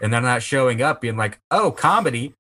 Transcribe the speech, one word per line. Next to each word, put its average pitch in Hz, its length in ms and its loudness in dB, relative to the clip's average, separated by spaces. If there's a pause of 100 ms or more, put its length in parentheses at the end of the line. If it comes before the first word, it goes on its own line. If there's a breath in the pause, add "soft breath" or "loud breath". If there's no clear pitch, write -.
And 107 120 0
they're 117 80 2
not 123 220 0
showing 123 380 0
up 151 200 0
being 113 160 -4
like, 107 220 -4 (100)
"Oh, 190 220 2
comedy, 151 640 0 (200)